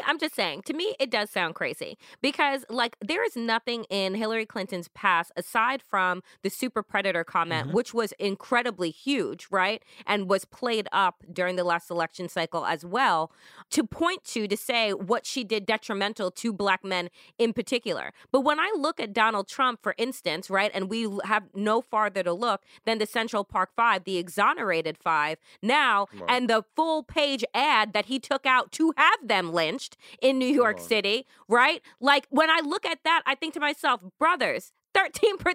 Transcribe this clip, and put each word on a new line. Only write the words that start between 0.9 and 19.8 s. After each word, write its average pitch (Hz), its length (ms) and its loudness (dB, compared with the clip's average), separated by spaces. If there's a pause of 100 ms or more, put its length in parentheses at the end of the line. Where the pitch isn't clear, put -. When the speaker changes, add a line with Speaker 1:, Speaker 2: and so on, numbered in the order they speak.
Speaker 1:
it 269 120 -2
does 208 200 0
sound 170 240 -2
crazy 131 420 -6 (260)
because, 277 480 2
like, 233 300 -2
there 302 240 -2
is - 120 -4
nothing 233 540 -2
in 190 240 0
Hillary 220 320 -2
Clinton's 185 420 -8
past 175 480 2
aside 240 460 -2
from 185 400 0 (200)
the 196 80 -2
super 226 320 -4
predator 196 420 -2
comment, 165 440 -2
Speaker 2:
Mm-hmm. 165 80 -2
Speaker 1:
which 240 180 0
was 226 180 -2
incredibly 196 800 -2
huge, 175 600 -4
right? 196 320 0 (240)
And 202 220 -2
was 190 160 2
played 226 480 -4
up 185 300 0 (100)
during 180 240 -2
the 180 80 0
last 170 260 -2
election 170 380 -4
cycle 165 360 -4
as 156 200 -2
well, 175 460 0 (400)
to 277 140 2
point 349 400 -2
to, 214 240 -4
to 196 80 -2
say 226 360 0
what 196 340 -2
she 254 180 -6
did 202 220 -4
detrimental 208 680 -2
to 233 200 -4
black 190 320 0
men 180 260 -4 (280)
in 233 140 2
particular. 196 600 -4 (200)
But 262 80 4
when 294 180 2
I 370 180 0
look 302 240 -2
at 220 120 -6
Donald 214 360 2
Trump, 254 340 -2